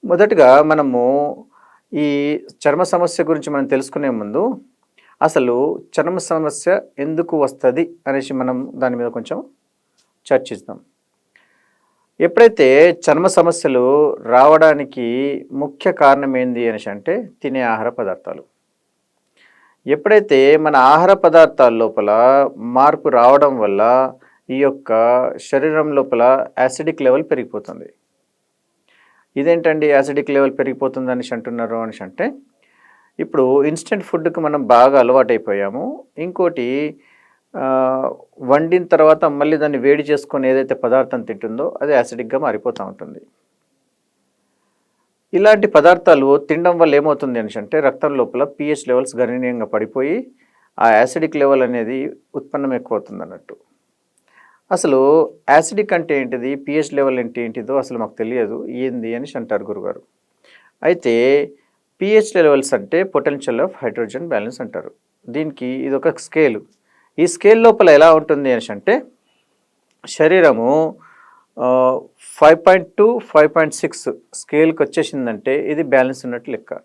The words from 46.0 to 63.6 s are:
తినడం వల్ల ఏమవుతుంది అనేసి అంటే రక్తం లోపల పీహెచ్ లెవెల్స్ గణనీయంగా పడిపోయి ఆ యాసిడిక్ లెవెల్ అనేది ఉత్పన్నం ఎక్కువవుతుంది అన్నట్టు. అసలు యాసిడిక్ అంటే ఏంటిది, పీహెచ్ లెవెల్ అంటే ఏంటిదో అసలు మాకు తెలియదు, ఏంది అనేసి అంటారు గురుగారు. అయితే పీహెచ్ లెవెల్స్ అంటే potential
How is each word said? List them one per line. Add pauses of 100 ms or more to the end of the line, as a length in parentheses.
తినడం
వల్ల
ఏమవుతుంది
అనేసి
అంటే
రక్తం
లోపల
పీహెచ్
లెవెల్స్
గణనీయంగా
పడిపోయి (540)
ఆ
యాసిడిక్
లెవెల్
అనేది (220)
ఉత్పన్నం
ఎక్కువవుతుంది
అన్నట్టు. (1120)
అసలు (200)
యాసిడిక్
అంటే
ఏంటిది,
పీహెచ్
లెవెల్
అంటే
ఏంటిదో
అసలు
మాకు
తెలియదు,
ఏంది
అనేసి
అంటారు
గురుగారు. (800)
అయితే (500)
పీహెచ్
లెవెల్స్
అంటే
potential